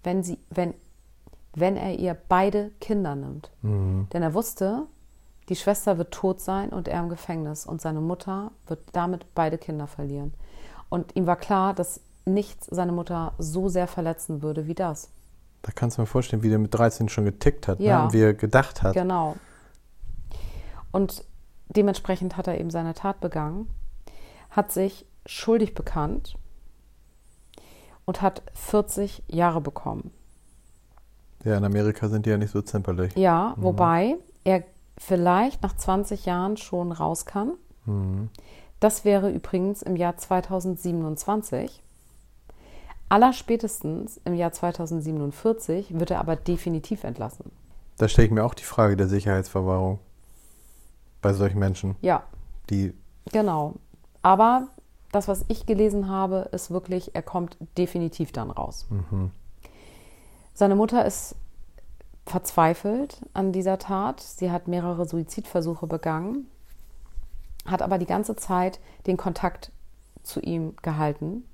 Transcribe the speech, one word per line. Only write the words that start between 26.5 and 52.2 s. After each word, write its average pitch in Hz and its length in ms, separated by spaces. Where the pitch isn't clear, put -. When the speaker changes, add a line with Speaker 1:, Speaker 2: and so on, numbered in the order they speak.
Speaker 1:
und 185 160
hat 196 220
vierzig - 760
Jahre 170 340
bekommen. - 500
Speaker 2:
Ja, 107 140
in 101 80
Amerika 104 440
sind 107 180
die - 20
ja 104 80
nicht 104 140
so 101 100
zimperlich. 92 540
Speaker 1:
Ja, 185 420
Speaker 2:
Mhm. 202 60
Speaker 1:
wobei 180 540
er 185 200
vielleicht 185 640
nach 196 120
zwanzig 202 520
Jahren 185 300
schon 175 340
raus 160 340
kann. 220 280
Speaker 2:
Mhm. 98 440
Speaker 1:
Das - 240
wäre 202 280
übrigens 190 500
im 185 140
Jahr 170 220
zweitausendsiebenundzwanzig. 180 1600
Allerspätestens 220 1160
im 175 80
Jahr 170 180
zweitausendsiebenundvierzig 165 1500
wird 175 120
er 175 80
aber 160 160
definitiv 170 680
entlassen. - 480
Speaker 2:
Da 110 100
stelle - 200
ich 104 60
mir 107 100
auch 120 120
die - 80
Frage 104 340
der 98 100
Sicherheitsverwahrung 95 920
bei 101 120
solchen 98 260
Menschen. 98 420
Speaker 1:
Ja. 175 220